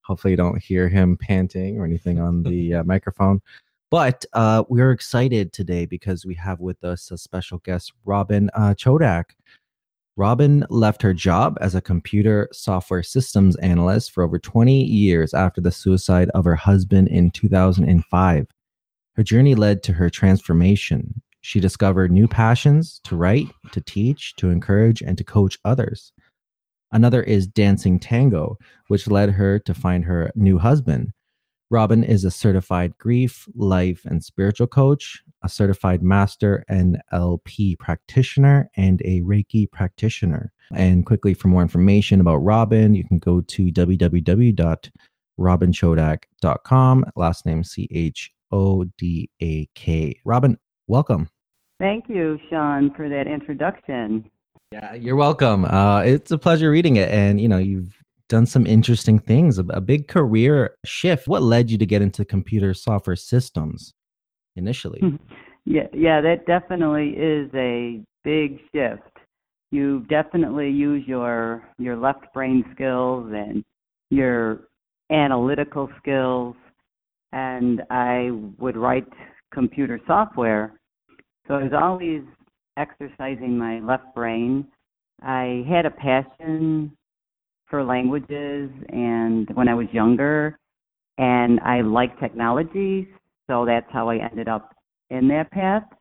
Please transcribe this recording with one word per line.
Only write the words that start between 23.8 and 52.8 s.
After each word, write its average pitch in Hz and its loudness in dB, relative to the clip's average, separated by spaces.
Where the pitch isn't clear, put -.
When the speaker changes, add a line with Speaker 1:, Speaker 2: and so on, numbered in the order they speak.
Speaker 1:
to 92 -2
encourage, 104 2
and - -4
to - -8
coach 98 0
others. 110 -2
Another 117 4
is 95 2
dancing 98 2
tango, 117 0
which 101 0
led 101 4
her 98 0
to - -6
find 90 -2
her 85 -2
new 95 4
husband. 87 0
Robin 113 2
is 98 0
a 87 0
certified 90 -2
grief, 120 -2
life, 92 0
and - -4
spiritual 104 -2
coach, - 0
a 92 -8
certified 92 0
master 98 0
N 90 0
L 87 -2
P 95 -4
practitioner, 139 0
and 95 2
a 90 -2
Reiki 101 0
practitioner. 95 -4
And 92 4
quickly, 101 2
for - 0
more 90 6
information 95 4
about 85 4
Robin, 107 4
you 90 0
can 87 0
go 87 2
to 90 -2
w 87 2
w 85 2
w 110 4
dot 82 -2
robin 90 2
chodak 80 0
dot 76 -2
com, 131 4
last 85 -2
name 80 -2
C - -10
H - -6
O 98 0
D 85 -6
A 78 -4
K. 80 -4
Robin, 123 2
welcome. 107 0
Speaker 3:
Thank 208 -4
you, 165 -4
Sean, 143 -2